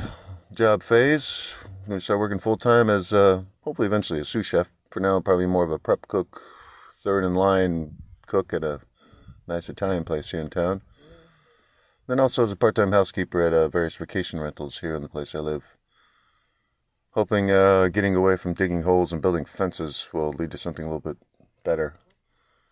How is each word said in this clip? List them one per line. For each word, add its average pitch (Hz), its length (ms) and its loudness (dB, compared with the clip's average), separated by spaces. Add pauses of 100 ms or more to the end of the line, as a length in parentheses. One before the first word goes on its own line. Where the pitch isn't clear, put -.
(540)
job 107 300 2
phase. 139 800 2
I'm - 260 -16
gonna 95 120 -4
start 101 180 0
working 101 200 -2
full-time 113 500 4
as, 101 240 0
uh, 98 280 6 (200)
hopefully 147 240 -2
eventually 98 340 -2
a 76 60 -6
sous 110 200 -4
chef. - 240 0 (220)
For - 80 -8
now, 95 220 2
probably 90 240 2
more 90 180 2
of 80 80 -2
a 78 80 -4
prep - 280 -2
cook, - 340 -4 (540)
third 98 280 -2
in 90 100 -2
line 90 640 0 (320)
cook 95 260 -2
at 80 120 -4
a 73 160 -6 (640)
nice 87 220 -6
Italian 95 340 -4
place 78 260 -6
here 82 120 -6
in 78 80 -8
town. 92 320 -2 (1300)
Then 127 120 0
also 131 240 2
as 107 80 2
a 98 40 -6
part-time 104 360 2
housekeeper 95 500 0
at, 85 120 4
uh, 80 140 4
various 82 280 -2
vacation 87 440 -8
rentals 76 380 -10
here 80 180 -6
in 76 60 -6
the 71 80 -12
place 73 240 -10
I 78 60 -6
live. 76 240 -6 (1500)
Hoping, 101 380 0
uh, 95 380 6
getting 98 280 0
away 92 220 4
from 87 160 -6
digging 87 300 -2
holes 90 280 2
and 82 100 -6
building 85 240 0
fences 85 680 -6
will 78 180 -2
lead 73 200 -6
to 73 60 -12
something 80 280 -8
a - 20 -8
little 78 260 -8
bit - 40 -14 (460)
better. 80 320 -2 (760)